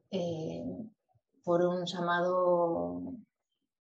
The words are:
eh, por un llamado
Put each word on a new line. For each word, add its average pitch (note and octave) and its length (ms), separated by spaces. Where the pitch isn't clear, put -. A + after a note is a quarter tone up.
eh, E3+ 540
por F3 200
un F3+ 220
llamado F3 1300